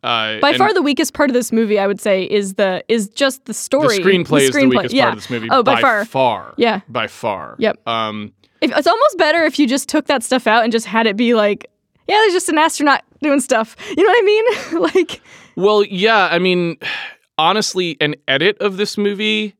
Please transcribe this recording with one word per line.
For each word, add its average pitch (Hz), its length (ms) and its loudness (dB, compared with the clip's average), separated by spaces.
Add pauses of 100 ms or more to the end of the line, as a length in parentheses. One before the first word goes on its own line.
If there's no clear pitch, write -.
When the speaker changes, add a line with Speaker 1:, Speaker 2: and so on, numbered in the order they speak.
Speaker 1:
Uh, 113 360 -2
Speaker 2:
By - 120 2
Speaker 1:
and - 60 0
Speaker 2:
far 415 160 2
the 370 80 0
weakest 294 320 -2
part 294 160 0
of 254 60 -2
this 240 180 -2
movie, 220 260 0
I 196 80 0
would 196 140 -2
say, 190 240 0
is 196 300 -4
the, 190 340 -2
is 214 220 0
just 269 360 -4
the 220 60 -12
story. 262 460 0
Speaker 1:
The 180 60 -4
screenplay 185 240 2
Speaker 2:
The 156 80 2
Speaker 1:
is 139 160 4
the 294 60 0
Speaker 2:
screenplay. 277 120 4
Speaker 1:
weakest 127 240 0
Speaker 2:
Yeah. 262 120 2
Speaker 1:
part - 80 -2
of 208 60 -14
this - 100 -12
movie 120 200 -6
Speaker 2:
Oh, 254 120 2
by 269 120 2
Speaker 1:
by - 60 2
Speaker 2:
far. 220 260 2
Speaker 1:
far. 120 500 -2
Speaker 2:
Yeah. 220 320 0
Speaker 1:
By 117 200 -4
far. 90 500 -8
Speaker 2:
Yep. - 300 -2
Speaker 1:
Um, 107 440 -6 (300)
Speaker 2:
If, 262 140 0
it's 294 100 0
almost 427 320 2
better 330 260 2
if - 140 -2
you 285 80 4
just 254 220 -2
took 302 180 -2
that 269 160 0
stuff 262 240 -2
out 226 160 4
and 226 100 -2
just 226 140 -2
had 226 200 0
it 202 100 0
be 233 180 2
like, 208 320 0 (420)
"Yeah, 392 100 2
there's 440 160 4
just 359 140 -2
an 330 100 0
astronaut 294 440 0 (200)
doing 285 180 2
stuff." 220 340 -2 (220)
You 320 80 4
know 453 60 6
what 453 80 4
I 453 40 2
mean? 415 580 0
<laughs> 339 140 -2
Like - 260 -2 (360)
Speaker 1:
Well, 208 280 2
yeah. 196 460 2
I 170 80 0
mean, 180 380 0 (320)
<sighs> - 300 -14
honestly, 180 640 0
an 151 140 0 (140)
edit 156 320 2
of 196 180 -2
this 202 200 -4
movie 208 600 -2